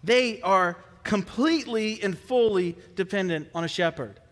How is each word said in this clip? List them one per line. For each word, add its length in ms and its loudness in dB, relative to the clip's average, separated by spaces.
They 420 2
are 340 2
completely 960 0
and 160 -2
fully 600 0
dependent 580 -2
on 120 -4
a 20 -4
shepherd. 500 -4